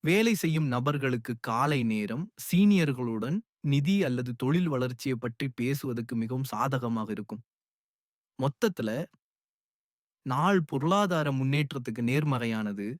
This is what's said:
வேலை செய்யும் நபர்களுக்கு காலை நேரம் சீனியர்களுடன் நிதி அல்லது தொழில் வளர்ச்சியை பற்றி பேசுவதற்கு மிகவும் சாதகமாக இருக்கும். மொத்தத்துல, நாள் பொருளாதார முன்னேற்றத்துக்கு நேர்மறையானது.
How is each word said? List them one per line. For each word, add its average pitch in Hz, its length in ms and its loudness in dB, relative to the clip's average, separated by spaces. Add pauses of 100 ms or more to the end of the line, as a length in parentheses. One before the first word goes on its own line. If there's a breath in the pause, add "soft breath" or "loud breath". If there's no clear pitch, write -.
வேலை 214 300 4
செய்யும் 160 340 0
நபர்களுக்கு 127 720 0
காலை 131 420 0
நேரம் 110 400 -2 (200)
சீனியர்களுடன் 143 920 2 (280)
நிதி 143 380 2
அல்லது 127 340 -2
தொழில் 165 320 2
வளர்ச்சியை 127 480 -2
பற்றி 120 320 -6
பேசுவதற்கு 123 680 -4
மிகவும் 127 320 -4
சாதகமாக 117 640 -2
இருக்கும். 107 300 -10 (960)
மொத்தத்துல, 139 520 0 (1400)
நாள் 165 360 4
பொருளாதார 165 720 2
முன்னேற்றத்துக்கு 131 680 -2
நேர்மறையானது. 117 840 0 (140)